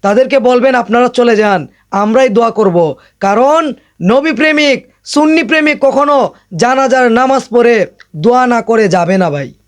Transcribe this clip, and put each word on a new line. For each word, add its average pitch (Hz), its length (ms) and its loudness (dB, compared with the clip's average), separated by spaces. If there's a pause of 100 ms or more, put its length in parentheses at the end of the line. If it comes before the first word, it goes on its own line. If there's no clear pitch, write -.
তাদেরকে 247 380 0
বলবেন, 247 360 0
"আপনারা 240 320 0
চলে 240 280 0
যান, 202 320 0 (240)
আমরাই 220 380 0
দোয়া 226 200 0
করব।" 175 460 0 (240)
কারণ 262 540 0 (280)
নবী 269 300 0
প্রেমিক, 294 560 0 (160)
সুন্নি 311 400 0
প্রেমিক 302 380 -2
কখনো 269 500 0 (240)
জানাজার 254 560 0
নামাজ 262 380 0
পড়ে 233 360 2 (300)
দোয়া 240 320 2
না 240 140 0
করে 220 260 0
যাবে 175 300 0
না 180 120 0
ভাই। 143 240 -8 (140)